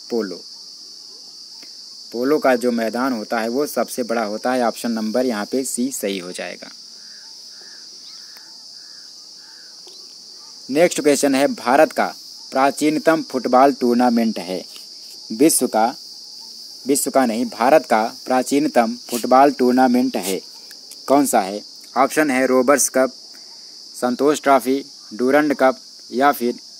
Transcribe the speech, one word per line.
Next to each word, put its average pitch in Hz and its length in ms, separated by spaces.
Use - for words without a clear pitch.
पोलो। 101 300
पोलो 131 260
का 135 180
जो 120 160
मैदान 117 400
होता 113 280
है 113 80
वो 135 180
सबसे 123 360
बड़ा 113 220
होता 107 280
है। 127 100
ऑप्शन 117 280
नंबर 113 360
यहाँ 104 180
पे 131 200
सी 127 280
सही 98 260
हो 90 140
जाएगा। 90 380
नेक्स्ट 156 320
क्वेश्चन 143 340
है, 135 120
भारत 135 460
का 107 140
प्राचीनतम 147 720
फुटबॉल 127 500
टूर्नामेंट 120 640
है, 87 260
विश्व 131 340
का, 113 200
विश्व 139 240
का 131 160
नहीं, 117 220
भारत 135 380
का 110 160
प्राचीनतम 127 720
फुटबॉल 127 440
टूर्नामेंट 127 640
है, 92 240
कौन 139 200
सा 123 140
है? 101 220
ऑप्शन 139 340
है 131 160
रोबर्स 127 420
कप, 131 240
संतोष 127 480
ट्रॉफी, 135 400
डूरंड 139 400
कप 131 260
या 135 200
फिर 120 260